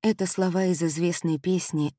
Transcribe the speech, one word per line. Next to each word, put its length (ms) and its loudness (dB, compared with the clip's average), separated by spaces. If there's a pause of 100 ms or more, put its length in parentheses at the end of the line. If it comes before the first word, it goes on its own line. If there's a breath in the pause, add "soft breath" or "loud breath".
Это 240 0
слова 400 0
из 160 2
известной 560 0
песни 600 -2